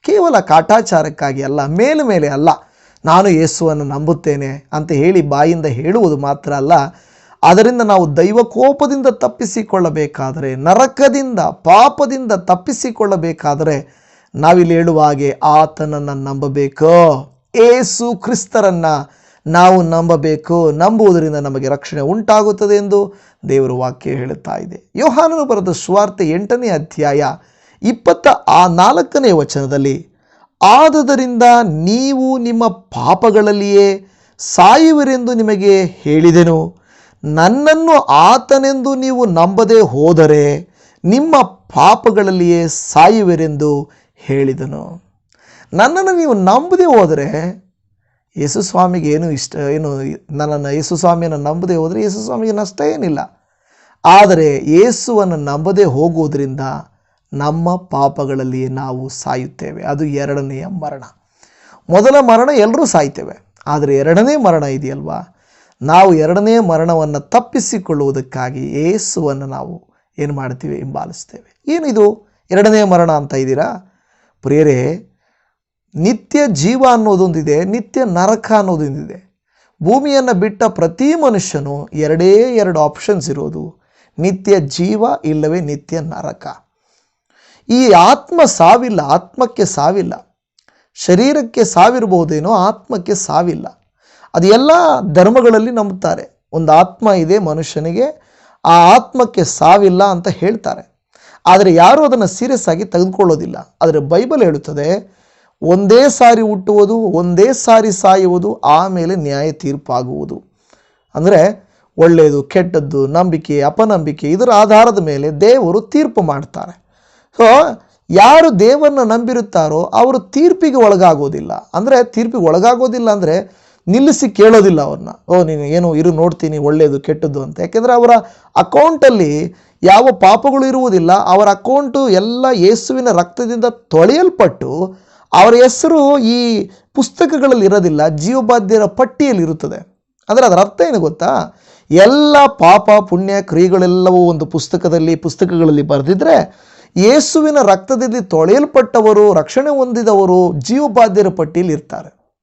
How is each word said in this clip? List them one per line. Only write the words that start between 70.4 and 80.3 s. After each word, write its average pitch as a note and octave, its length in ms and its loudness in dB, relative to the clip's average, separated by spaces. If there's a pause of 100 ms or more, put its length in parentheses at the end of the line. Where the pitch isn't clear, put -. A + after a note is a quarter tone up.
ಹಿಂಬಾಲಿಸ್ತೇವೆ. - 920 -16
ಏನಿದು A3+ 640 -2 (160)
ಎರಡನೇ G#3+ 320 4
ಮರಣ F3 300 2
ಅಂತ C#3+ 220 -4
ಇದ್ದೀರಾ? C3+ 640 -6 (420)
ಪ್ರಿಯರೇ, D3 640 0 (880)
ನಿತ್ಯ A3 520 -2
ಜೀವ A3 460 -2
ಅನ್ನೋದೊಂದಿದೆ, F3+ 720 0
ನಿತ್ಯ A#3 400 -6
ನರಕ G#3 540 -2
ಅನ್ನೋದೊಂದಿದೆ. D#3 800 -6 (440)
ಭೂಮಿಯನ್ನು C4 520 0